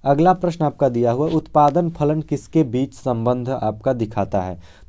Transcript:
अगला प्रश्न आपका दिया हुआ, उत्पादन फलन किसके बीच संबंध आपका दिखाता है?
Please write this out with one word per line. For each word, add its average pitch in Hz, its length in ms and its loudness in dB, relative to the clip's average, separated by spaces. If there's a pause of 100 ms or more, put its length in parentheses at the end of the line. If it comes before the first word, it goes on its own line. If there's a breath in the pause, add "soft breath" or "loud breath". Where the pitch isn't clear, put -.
अगला 147 300 4
प्रश्न 170 300 -2
आपका 139 240 0
दिया 120 240 2
हुआ, 139 160 0
उत्पादन 156 600 2
फलन 151 320 0
किसके 156 420 -2
बीच 127 300 -4
संबंध 123 560 -2
आपका 110 440 -2
दिखाता 104 480 -2
है? 90 160 -8 (300 soft breath)